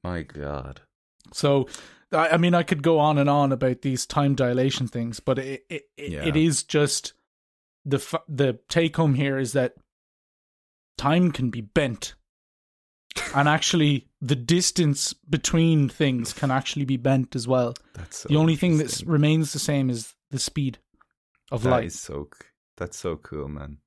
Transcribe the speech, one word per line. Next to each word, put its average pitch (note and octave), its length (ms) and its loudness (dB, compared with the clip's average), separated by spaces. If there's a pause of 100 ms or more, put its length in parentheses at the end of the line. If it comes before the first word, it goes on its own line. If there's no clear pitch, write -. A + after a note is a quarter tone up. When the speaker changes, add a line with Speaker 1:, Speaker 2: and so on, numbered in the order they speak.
Speaker 1:
my F2 200 -6
God. C#2+ 580 -10 (540)
Speaker 2:
So, C#3 340 2 (420)
I, D#3 200 2
I E3 80 4
mean, F3 160 4
I E3+ 80 4
could D3+ 200 -2
go E3 180 4
on D3 180 4
and C#3+ 100 4
on C#3+ 240 2
about B2+ 300 -2
these C3 240 -2
time C#3 280 2
dilation B2+ 540 0
things, A#2 320 -8
but C3 180 -2
it, C3+ 300 -10
it, D#3+ 140 -10 (160)
it, D#3 140 -10
Speaker 1:
Yeah. D3 120 -8
Speaker 2:
it D#3 120 0
is D#3+ 260 2
just - 500 0 (720)
the C#3 140 0
f-, - 300 -6
the C3+ 320 0 (100)
take E3 260 0
home D#3 180 4
here C3+ 240 0
is B2+ 140 -4
that B2+ 220 0 (1200)
time E3 360 2
can B2+ 180 -2
be A#2 100 -8
bent, B2 540 -4 (1200)
and C#3+ 140 4
actually D3+ 600 2 (120)
the C#3 160 0
distance D#3 760 0
between D#3 760 2
things B2+ 440 -2
can C#3 180 -4
actually C3+ 360 -2
be C3+ 100 0
bent C3 400 0
as A#2 100 -4
well. B2 280 0 (200)
Speaker 1:
That's - 260 -14
so - 80 -14
Speaker 2:
The D3 80 4
only D#3 200 4
thing E3 220 2
that D#3 60 0
s-, - 160 -6
Speaker 1:
interesting. - 100 -10
Speaker 2:
remains D3+ 420 2
the D3 60 -6
same C#3 320 0
is A#2 240 -8 (160)
the C3 80 -6
speed C3+ 400 -4 (760)
of A2+ 100 -4
Speaker 1:
That B2+ 80 2
Speaker 2:
light. A#2+ 160 2
Speaker 1:
is - 140 -12
so D2 320 -10
c-, - 140 -20 (300)
that's F2 220 -10
so E2 180 -6
cool, D2+ 320 -10
man. D2 380 -12